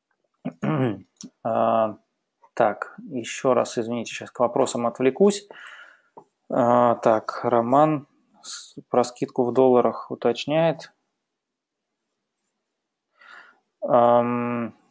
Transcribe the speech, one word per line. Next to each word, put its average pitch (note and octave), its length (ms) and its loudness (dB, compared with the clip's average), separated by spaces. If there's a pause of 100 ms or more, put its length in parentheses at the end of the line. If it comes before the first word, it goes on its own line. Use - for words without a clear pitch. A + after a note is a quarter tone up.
(600)
<clears throat> B2+ 440 -2 (380)
А, A2+ 540 0 (560)
так, - 420 -2 (140)
еще B2+ 440 -2
раз, A#2+ 240 -2
извините, A#2 340 -6
сейчас - 200 -14
к - 80 -20
вопросам A#2+ 480 0
отвлекусь. C3 600 2 (1000)
А, A#2+ 460 2
так, - 480 -2
Роман C3 640 2 (340)
с-, - 340 -18 (140)
про B2 140 2
скидку - 400 -4
в A#2+ 100 -4
долларах B2 560 2
уточняет. D3+ 840 -2 (3000)
Ам, A#2+ 920 2 (180)